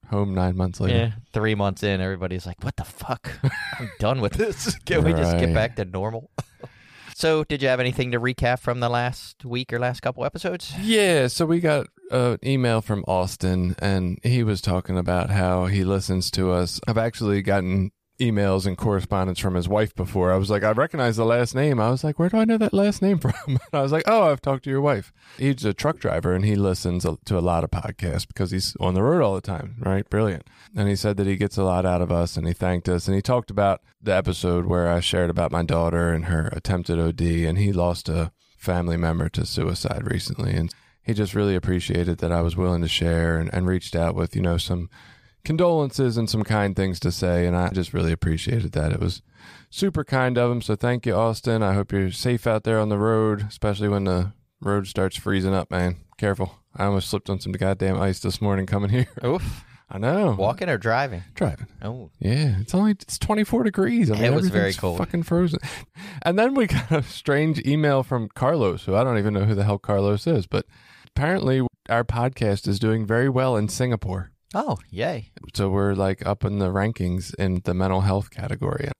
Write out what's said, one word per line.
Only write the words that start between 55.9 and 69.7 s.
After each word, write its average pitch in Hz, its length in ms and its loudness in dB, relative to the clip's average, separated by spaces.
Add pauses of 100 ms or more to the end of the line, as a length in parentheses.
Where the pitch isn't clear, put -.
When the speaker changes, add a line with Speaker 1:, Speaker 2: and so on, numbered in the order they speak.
Speaker 1:
Careful. 98 400 -2 (180)
I - 80 -2
almost 98 240 0
slipped - 220 -4
on 95 100 -2
some 95 120 -6
goddamn 95 480 0
ice 95 200 0
this - 220 -4
morning 98 240 0
coming 101 240 0
here. 123 160 2 (100)
<laughs> - 80 -12
Speaker 2:
Oof. 151 400 -4 (260)
Speaker 1:
I - 60 -12
know. 135 420 0
Speaker 2:
Walking 117 300 0
or 143 80 0
driving? 113 460 -2 (120)
Speaker 1:
Driving. - 320 -4 (140)
Speaker 2:
Oh. 113 380 -12
Speaker 1:
Yeah, 104 420 2
it's 110 140 -6
only, 202 160 4
it's - 260 -4
twenty-four 214 460 0
degrees. 214 480 2
I 104 60 2
Speaker 2:
It 104 40 0
Speaker 1:
mean, 120 140 4
Speaker 2:
was 180 160 2
very 107 140 2
Speaker 1:
everything's 98 160 0
Speaker 2:
cold. 87 180 0
Speaker 1:
fucking 165 240 -2
frozen. 170 380 2 (600)
And 180 180 0
then 240 140 4
we 269 140 2
<laughs> - 0 -
got - 260 0
a 151 100 2
strange 147 640 0
email 143 380 2
from 117 320 -2
Carlos, 127 500 0
who 95 100 0
I 107 80 4
don't 123 140 2
even 107 160 2
know 101 140 2
who 107 80 2
the 101 100 0
hell 101 140 2